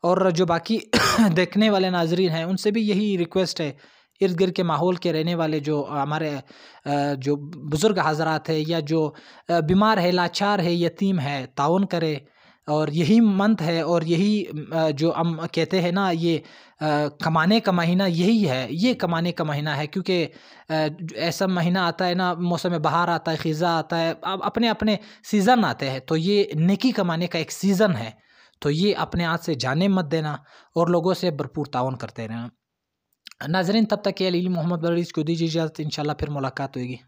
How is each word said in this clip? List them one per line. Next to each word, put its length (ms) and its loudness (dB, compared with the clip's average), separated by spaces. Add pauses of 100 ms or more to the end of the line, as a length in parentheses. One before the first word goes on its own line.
और 280 4
जो 140 2
बाकी 360 0 (120)
<coughs> 380 4
देखने 380 2
वाले 200 2
नाज़रीन 400 0
हैं, 160 -2
उनसे 260 0
भी 100 0
यही 360 0
रिक्वेस्ट 440 -2
है, 160 -6 (440)
इर्द 160 2
गिर्द 160 2
के 100 -2
माहौल 340 0
के 140 -2
रहने 240 -2
वाले 240 -2
जो 240 -2
हमारे, 460 -4
अ, 120 -8 (720)
जो 220 -2 (220)
बुज़ुर्ग 420 0
हजरात 500 0
हैं 180 0
या 120 -2
जो, 360 -2 (340)
अ, 100 2
बीमार 400 4
है, 120 2
लाचार 500 0
है, 140 0
यतीम 440 0
है, 260 -4
ताउन 380 2
करे। 420 -2 (440)
और 220 2
यही 280 4
मंथ 420 4
है 220 0
और 200 2
यही, 400 0
अ, 460 -2
जो 220 0
हम 440 -2
कहते 240 0
हैं 120 0
ना, 200 0
ये, 260 0
अ, 60 -6 (800)
कमाने 360 2
का 120 0
महीना 340 2
यही 380 2
है, 320 -2
ये 180 2
कमाने 380 0
का 120 -4
महीना 320 -2
है, 120 -4
क्योंकि, 360 -2 (460)
अ, 180 0 (280)
ऐसा 320 -2
महीना 400 0
आता 180 -2
है 100 0
ना, 180 0
मौसम 440 -2
बहार 320 2
आता 220 -2
है, 60 0
ख़िज़ा 320 0 (100)
आता 180 -4
है, 280 -2
अब 180 -4
अपने 240 0
अपने 320 0 (240)
सीज़न 420 4
आते 240 -4
हैं, 120 -6
तो 140 -2
ये 400 2
नेकी 360 2
कमाने 360 0
का 120 -4
एक 120 -6
सीज़न 400 2
है, 260 -6 (440)
तो 80 0
ये 240 2
अपने 300 -2
हाथ 140 0
से 180 -4
जाने 320 0
मत 180 2
देना 380 -4 (320)
और 140 2
लोगों 240 2
से 180 -2
भरपूर 360 -6
ताउन 280 -4
करते 320 -12
रहना। 220 -10 (1000)
नाज़रीन, 360 2
तब 200 -2
तक 60 2
के 180 -2
लिए 120 0
अली 80 -2
मोहम्मद 300 -2
बलोच 320 0
को 120 -2
दीजिए 240 0
इजाज़त, 320 -2
इंशाल्लाह 400 -4
फिर 100 -6
मुलाकात 480 -6
होगी। 300 -8